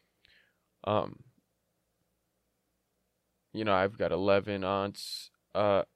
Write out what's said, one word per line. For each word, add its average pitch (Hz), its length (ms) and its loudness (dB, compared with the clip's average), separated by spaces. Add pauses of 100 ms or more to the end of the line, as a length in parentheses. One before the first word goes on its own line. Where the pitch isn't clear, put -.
(840)
Um, 98 400 -2 (2250)
you 110 100 -4
know, 104 100 2
I've 98 240 2
got 85 140 0
eleven 98 520 2
aunts. 98 680 -4 (240)
Uh, 101 280 2 (120)